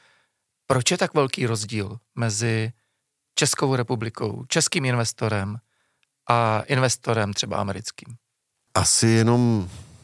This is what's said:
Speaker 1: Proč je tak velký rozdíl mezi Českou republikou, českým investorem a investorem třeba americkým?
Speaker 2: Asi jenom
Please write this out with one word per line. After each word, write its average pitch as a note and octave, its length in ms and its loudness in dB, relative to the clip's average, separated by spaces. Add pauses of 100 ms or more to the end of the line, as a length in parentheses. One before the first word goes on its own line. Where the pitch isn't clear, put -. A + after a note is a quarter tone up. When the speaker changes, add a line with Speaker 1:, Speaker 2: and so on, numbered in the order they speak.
(680)
Speaker 1:
Proč C3 240 2
je F3 60 0
tak - 160 -2
velký C#3 320 0
rozdíl G#2+ 540 -4 (160)
mezi A2+ 560 -2 (640)
Českou C#3 400 0
republikou, A#2 720 -4
českým D#3+ 380 0
investorem A2 720 -2 (720)
a A2+ 320 2
investorem A#2 720 0
třeba - 240 -4
americkým? G2+ 580 -8 (580)
Speaker 2:
Asi - 340 2
jenom A2+ 600 4 (340)